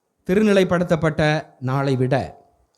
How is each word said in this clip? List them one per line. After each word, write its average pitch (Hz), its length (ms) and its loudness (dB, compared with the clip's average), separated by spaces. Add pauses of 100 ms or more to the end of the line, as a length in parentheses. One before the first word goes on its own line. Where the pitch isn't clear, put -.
(260)
திருநிலைப்படுத்தப்பட்ட 175 1200 0 (140)
நாளை 135 360 -2
விட, 123 480 -2 (340)